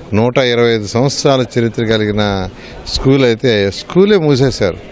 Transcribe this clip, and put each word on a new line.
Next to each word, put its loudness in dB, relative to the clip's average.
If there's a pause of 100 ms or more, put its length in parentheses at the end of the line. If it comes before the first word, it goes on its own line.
(140)
నూట 2
ఇరవై 2
ఐదు -4
సంవత్సరాల 0 (140)
చరిత్ర -2
కలిగిన 0 (440)
స్కూల్ 2
అయితే 0
స్కూలే 2
మూసేశారు. 0 (140)